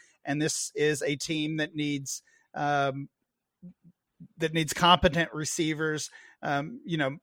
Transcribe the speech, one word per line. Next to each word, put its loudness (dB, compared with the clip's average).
and -2
this -2
is 2
a 0
team -4
that -4
needs, -4
um, 0
that -2
needs 0
competent 6
receivers, -2
um, -2
you -2
know, 0